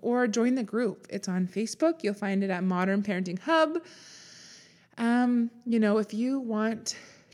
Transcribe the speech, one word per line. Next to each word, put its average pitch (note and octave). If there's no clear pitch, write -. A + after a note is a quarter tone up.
or B3
join A#3+
the B3+
group. A3
It's G3+
on F3+
Facebook. D#4
You'll G3+
find G3
it F#3+
at F#3
Modern F#3+
Parenting F#3
Hub. D#4+
Um, A#3+
you A#3
know, G#3+
if G#3
you B3+
want A3